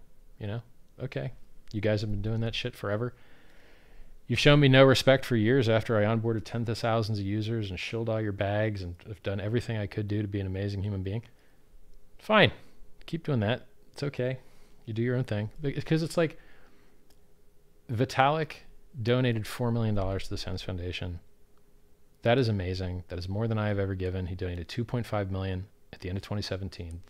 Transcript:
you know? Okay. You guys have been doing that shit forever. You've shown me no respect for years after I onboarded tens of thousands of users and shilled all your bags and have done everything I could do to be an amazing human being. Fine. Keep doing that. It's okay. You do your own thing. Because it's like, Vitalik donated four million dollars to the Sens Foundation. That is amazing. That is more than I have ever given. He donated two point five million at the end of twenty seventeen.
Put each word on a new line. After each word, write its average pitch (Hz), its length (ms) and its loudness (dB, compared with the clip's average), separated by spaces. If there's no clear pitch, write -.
you 110 60 -8
know? 113 160 -6
Okay. 135 320 -6
You 107 80 -4
guys 107 200 2
have 107 100 -2
been 101 120 0
doing 113 180 0
that 117 140 -2
shit - 200 -6
forever. 107 400 -2
You've 120 140 0
shown 147 200 10
me 139 80 8
no 131 160 10
respect 135 400 6
for 123 120 0
years 117 320 4
after 110 300 4
I 104 60 4
onboarded 113 400 0
tens 117 240 -4
of 113 100 -2
thousands 113 400 0
of 101 60 -2
users 107 460 -2
and 87 80 -8
shilled 117 300 -4
all 110 120 0
your 107 120 -2
bags 101 500 0
and 85 120 -6
have 110 160 -14
done 98 180 -2
everything 113 360 0
I 104 100 -2
could 104 220 -4
do 104 140 0
to 101 60 -2
be 101 120 -2
an 98 60 -2
amazing 98 360 -2
human 98 200 -2
being. 98 200 -4
Fine. - 340 6
Keep 165 180 -8
doing 135 160 0
that. 107 260 0
It's - 100 -10
okay. 131 360 -4
You 117 80 -8
do 113 80 -2
your 123 140 0
own 127 80 0
thing. 107 260 -2
Because 160 420 0
it's 156 140 -4
like, 165 220 2
Vitalik 135 640 2
donated 120 460 2
four 120 240 -2
million 113 240 2
dollars 95 300 0
to - 60 -6
the 101 80 -4
Sens 90 240 -6
Foundation. 87 580 -6
That 117 160 4
is 120 100 2
amazing. 92 600 -2
That 87 100 -8
is 90 100 -8
more 107 200 -2
than 110 100 0
I 104 100 0
have 101 120 0
ever 98 140 -2
given. 92 320 -4
He 92 100 -6
donated 87 320 -6
two 120 160 -6
point 120 200 -4
five 101 260 -4
million 95 360 -4
at - 80 -18
the 90 80 -8
end 92 80 -4
of 98 60 -4
twenty 104 200 -6
seventeen. 90 680 -8